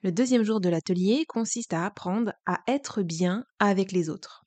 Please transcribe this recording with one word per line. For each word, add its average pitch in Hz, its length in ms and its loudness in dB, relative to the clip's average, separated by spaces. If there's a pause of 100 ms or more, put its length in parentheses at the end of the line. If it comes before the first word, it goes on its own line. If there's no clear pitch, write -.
Le 190 100 0
deuxième 240 300 4
jour 214 180 2
de 180 80 2
l'atelier 185 580 2
consiste 226 460 -4
à 165 140 -2
apprendre 208 460 -4 (120)
à 180 220 -2
être 262 360 -2
bien 180 420 0 (140)
avec 196 340 2
les 170 180 0
autres. - 360 -12